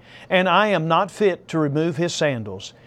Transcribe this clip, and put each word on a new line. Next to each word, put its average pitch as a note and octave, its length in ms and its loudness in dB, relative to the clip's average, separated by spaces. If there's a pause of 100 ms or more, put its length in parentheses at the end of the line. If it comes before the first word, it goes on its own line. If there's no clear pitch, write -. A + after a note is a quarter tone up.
(280)
and F#3 200 2
I F#3+ 180 4
am E3 220 0
not E3+ 240 2
fit F#3+ 360 0
to E3 100 -2
remove D3+ 380 0
his E3+ 160 -2
sandals. A2 600 -4 (120)